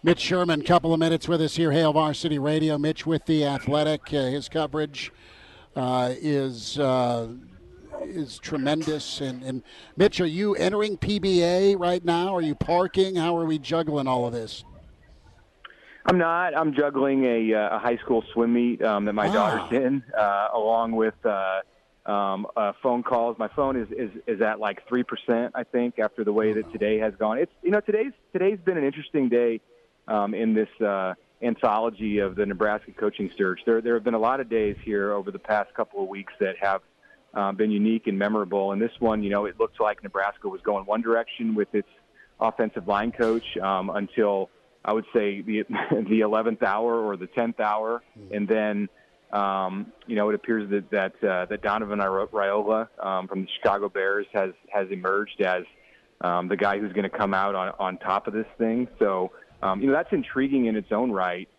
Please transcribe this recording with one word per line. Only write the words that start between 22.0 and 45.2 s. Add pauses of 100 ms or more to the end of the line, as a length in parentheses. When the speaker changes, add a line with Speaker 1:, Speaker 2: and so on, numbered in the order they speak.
Speaker 2:
um, (120)
uh,
phone
calls.
My
phone
is,
is, (160)
is
at,
like,
three
percent,
I
think,
after
the
way
that
today
has
gone.
It's, (100)
you
know,
today's, (220)
today's
been
an
interesting
day, (440)
um,
in
this, (140)
uh, (260)
anthology
of
the
Nebraska
coaching
search.
There,
there
have
been
a
lot
of
days
here
over
the
past
couple
of
weeks
that
have, (500)
uh,
been
unique
and
memorable.
And
this
one,
you
know,
it
looked
like
Nebraska
was
going
one
direction
with
its (500)
offensive
line
coach,
um,
until, (340)
I
would
say,